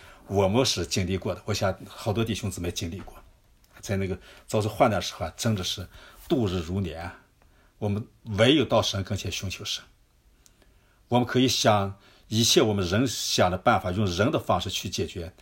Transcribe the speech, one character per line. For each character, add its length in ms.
我 200
们 180
是 200
经 200
历 100
过 200
的， 100
我 80
想 220
好 240
多 120
弟 100
兄 160
姊 120
妹 100
经 200
历 80
过， 160
在 160
那 100
个 100
遭 160
受 80
患 200
难 100
的 20
时 140
候 100
啊， 100
真 200
的 80
是 240
度 160
日 140
如 200
年 220
啊。 180
我 100
们 180
唯 180
有 80
到 160
神 240
跟 140
前 140
寻 180
求 160
神。 180
我 100
们 80
可 120
以 80
想 520
一 160
切 160
我 140
们 140
人 200
想 440
的 60
办 220
法， 120
用 140
人 260
的 80
方 200
式 100
去 200
解 160
决， 260